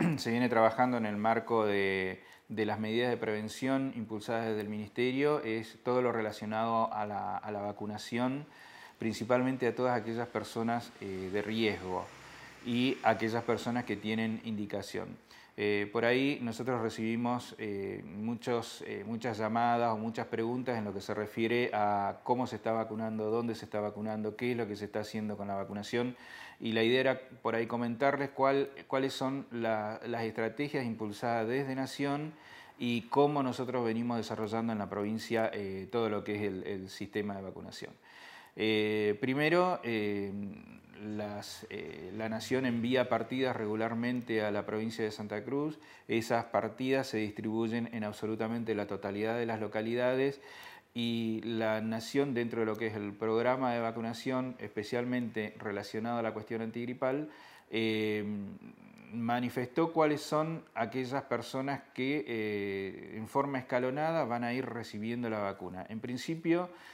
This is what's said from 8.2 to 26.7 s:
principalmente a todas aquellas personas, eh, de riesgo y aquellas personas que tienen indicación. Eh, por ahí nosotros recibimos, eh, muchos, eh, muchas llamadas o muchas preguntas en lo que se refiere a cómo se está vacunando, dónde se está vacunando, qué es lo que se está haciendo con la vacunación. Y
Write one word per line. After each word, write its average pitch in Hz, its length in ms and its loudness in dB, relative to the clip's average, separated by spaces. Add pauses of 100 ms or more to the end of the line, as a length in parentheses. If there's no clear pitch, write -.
principalmente 123 680 2
a 113 80 2
todas 123 240 2
aquellas 113 300 -4
personas, 113 720 -2
eh, 95 320 -6
de 104 80 0
riesgo 98 640 0 (640)
y 123 380 2
aquellas 113 380 4
personas 120 420 0
que 104 120 -2
tienen 110 480 0
indicación. 101 720 -4 (400)
Eh, 104 360 2
por 117 120 2
ahí 135 380 4
nosotros 117 400 0
recibimos, 117 760 0
eh, 98 460 -4
muchos, 113 840 -2
eh, 104 180 -6
muchas 113 320 -4
llamadas 117 540 4
o 110 40 0
muchas 113 300 -2
preguntas 120 500 0
en 110 80 -2
lo 101 80 -4
que 98 80 -4
se 104 140 -4
refiere 113 580 2
a 101 520 2
cómo 123 240 2
se 117 80 -6
está 113 160 0
vacunando, 110 580 -2
dónde 117 240 2
se 107 120 -10
está - 120 -4
vacunando, 107 560 -2
qué 120 160 0
es 120 60 0
lo 117 100 0
que 104 80 -4
se 104 120 -6
está 107 140 -2
haciendo 107 360 -4
con 101 100 -4
la 101 80 -2
vacunación. 104 640 -2 (420)
Y 113 140 -2